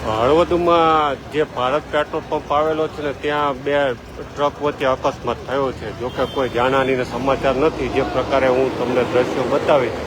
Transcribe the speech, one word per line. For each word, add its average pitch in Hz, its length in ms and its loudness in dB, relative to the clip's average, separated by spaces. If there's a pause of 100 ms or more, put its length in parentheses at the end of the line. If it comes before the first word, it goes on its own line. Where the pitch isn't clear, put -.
હળવદમાં 160 1120 4 (160)
જે 151 100 0 (120)
ભારત 131 380 0
પેટ્રોલ 151 360 -2
પંપ 151 240 -4
આવેલો 156 360 2
છે 151 140 -8
ને, 143 120 -4
ત્યાં 147 500 -2
બે 143 100 0 (500)
ટ્રક 143 380 -2
વચ્ચે 143 240 -2
અકસ્માત 131 600 -2
થયો 135 260 -2
છે. 113 160 -10 (120)
જો 123 80 -4
કે 131 160 -2 (100)
કોઈ 127 200 -2
જાનહાનિના 131 500 2
સમાચાર 131 520 0
નથી. 139 380 0
જે 131 80 2 (100)
પ્રકારે 131 360 2
હું 127 300 4
તમને 123 260 0
દ્રશ્યો - 460 0
બતાવીશ 139 560 2